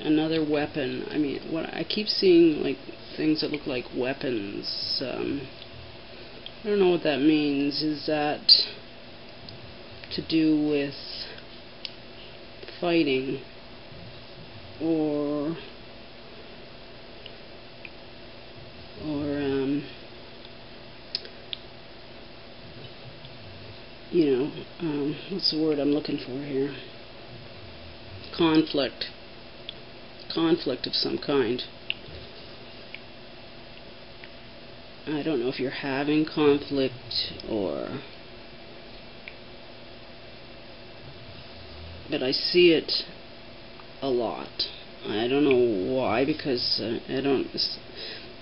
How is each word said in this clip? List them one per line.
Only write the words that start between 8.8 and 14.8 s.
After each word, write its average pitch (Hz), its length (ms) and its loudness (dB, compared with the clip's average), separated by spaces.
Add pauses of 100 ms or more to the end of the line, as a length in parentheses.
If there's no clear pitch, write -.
to 156 120 -4
do 156 420 6
with 143 260 2 (1900)
fighting? 139 600 4 (1400)